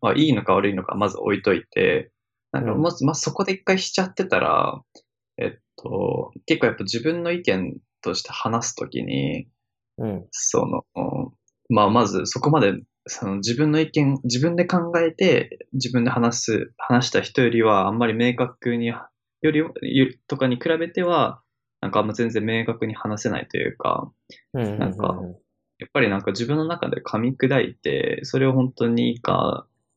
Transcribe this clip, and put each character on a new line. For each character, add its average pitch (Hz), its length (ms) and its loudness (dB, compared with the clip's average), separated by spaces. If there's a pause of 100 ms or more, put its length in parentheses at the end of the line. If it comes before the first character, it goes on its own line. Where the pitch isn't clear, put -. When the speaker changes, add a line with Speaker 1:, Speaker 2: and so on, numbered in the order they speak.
Speaker 1:
は 110 120 2
い 151 140 4
い 135 60 4
の 104 100 -2
か 101 80 2
悪 101 160 4
い 98 60 0
の 95 100 -4
か - 100 -6
ま 101 140 0
ず - 80 -6
置 101 200 0
い 98 60 -6
と 98 120 4
い 82 100 -2
て、 - 480 0 (400)
な 135 80 -2
ん 117 60 -2
か 110 80 0
ま 156 160 2
ず、 165 120 -6
Speaker 2:
う 135 40 2
ん。 - 0 -
Speaker 1:
ま 156 60 2
あ、 - 20 -2
そ - 180 -4
こ 196 120 -2
で 190 100 -2
一 190 100 -12
回 190 140 2
し - 140 -6
ち 190 100 0
ゃ - 20 2
っ 190 80 -8
て 190 140 -2
た 98 120 2
ら、 - 440 0 (560)
え - 180 -4
っ - 40 -20 (160)
と、 - 560 -4 (120)
結 160 160 0
構 131 60 4
や 107 60 2
っ - 40 -6
ぱ - 80 -8
自 113 160 -4
分 165 220 -2
の 170 100 -2
意 180 80 -4
見 95 380 -2 (240)
と 85 120 -4
し - 80 -6
て - 80 -14
話 113 420 -4
す - 20 -14
と - 140 -8
き 62 140 -6
に、 - 460 -4 (480)
Speaker 2:
う 113 100 -6
ん。 95 240 -6
Speaker 1:
そ - 360 -2
の、 87 180 -6 (840)
ま 104 140 6
あ、 101 60 4
ま 113 160 4
ず 95 200 -2
そ - 140 -4
こ 147 100 2
ま 156 100 4
で、 98 140 4 (320)
そ - 200 -10
の 98 100 -4
自 104 180 -2
分 151 180 2
の 156 80 2
意 156 100 0
見、 139 340 2
自 123 140 -2
分 170 160 2
で 175 120 2
考 170 320 0
え 165 140 2
て、 - 600 2
自 123 180 -2
分 120 140 2
で 113 60 2
話 117 340 0
す、 - 320 -2
話 123 320 2
し - 20 -4
た - 120 2
人 - 180 -2
よ 120 80 4
り 117 140 2
は 98 260 4
あ - 20 0
ん 107 60 -2
ま 120 100 2
り 110 60 2
明 120 220 2
確 120 420 -2
に、 117 120 -2
よ 110 200 -8 (340)
り、 151 180 2
よ-、 160 120 -4 (560)
と 139 80 -4
か 135 100 2
に 123 100 2
比 143 120 -4 (100)
べ 170 120 -4
て - 120 -2
は、 180 400 2 (380)
な 101 80 -4
ん - 20 -4
か 98 100 0
あ - 20 0
ん 107 40 0
ま 107 60 -4
全 117 160 0
然 110 160 -2
明 113 220 0
確 117 200 -4
に 110 80 -6
話 107 280 -6
せ - 80 0
な 87 100 -2
い - 80 -10
と - 80 -8
い - 100 0
う - 120 -6
か、 - 340 -4 (400)
Speaker 2:
う 131 60 -4
ん 120 40 0
う - 20 0
ん - 20 -2
う 101 40 -2
ん 104 40 -6
う - 20 -4
ん。 - 20 -4
Speaker 1:
な 98 100 0
ん 95 100 -6
か、 - 200 -2 (600)
や - 80 -14
っ - 40 -20
ぱ 139 120 2
り 107 80 2
な 98 80 0
ん - 20 -2
か 101 120 -2
自 113 120 -4
分 147 140 -2
の 156 80 -2
中 170 240 -4
で - 120 -4
噛 113 160 -4
み 123 160 0
砕 135 280 2
い - 120 -4
て、 - 500 -2
そ - 140 -2
れ 135 80 4
を 131 60 4
本 127 200 2
当 120 160 0
に 117 240 2
い - 20 -2
い 117 80 -12
か、 - 440 0 (300)